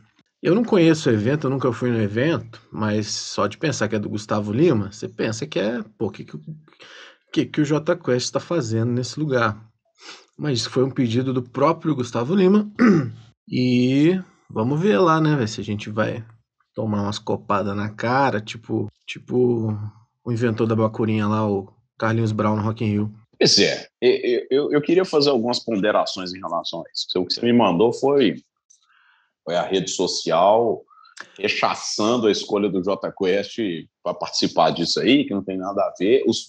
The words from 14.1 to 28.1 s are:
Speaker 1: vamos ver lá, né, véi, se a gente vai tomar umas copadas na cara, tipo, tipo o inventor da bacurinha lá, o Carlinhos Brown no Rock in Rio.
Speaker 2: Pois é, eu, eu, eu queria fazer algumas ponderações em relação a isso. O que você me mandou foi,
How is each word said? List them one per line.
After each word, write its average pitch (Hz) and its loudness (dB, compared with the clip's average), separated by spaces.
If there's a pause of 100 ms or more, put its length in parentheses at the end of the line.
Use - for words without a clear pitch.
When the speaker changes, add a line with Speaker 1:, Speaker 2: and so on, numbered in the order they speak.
Speaker 1:
vamos 127 -2
ver 202 2
lá, 160 4
né, 151 4
véi, 113 0
se 110 -8
a 101 -8
gente 104 -6
vai 110 -4 (500)
tomar 107 -2
umas 101 -4
copadas 104 -4
na 104 -4
cara, 123 0
tipo, 110 -6 (180)
tipo 120 0 (480)
o 120 -4
inventor 113 0
da 113 0
bacurinha 110 0
lá, 110 0
o 98 -2 (280)
Carlinhos 113 0
Brown 107 0
no 104 -2
Rock 110 -2
in 107 2
Rio. 104 -2 (240)
Speaker 2:
Pois 117 4
é, 80 0 (120)
eu, 123 2
eu, 143 0
eu 147 4
queria 170 2
fazer 147 2
algumas 123 0
ponderações 95 0
em 92 -12
relação 85 -6
a 78 -14 (100)
isso. - -8 (100)
O 90 0
que - -4
você - -6
me 120 4
mandou 110 4
foi, 135 2 (1080)